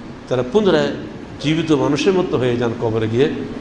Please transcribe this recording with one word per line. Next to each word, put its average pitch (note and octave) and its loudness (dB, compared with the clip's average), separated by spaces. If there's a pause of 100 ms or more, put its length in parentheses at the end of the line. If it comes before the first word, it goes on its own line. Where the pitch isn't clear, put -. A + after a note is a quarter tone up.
(280)
তারা B2+ 0
পুনরায় D#3 4 (480)
জীবিত D#3+ 0
মানুষের C#3+ 2
মতো E3+ 2
হয়ে B2 2
যান A#2+ 0 (100)
কবরে A2+ 0
গিয়ে, B2 2 (300)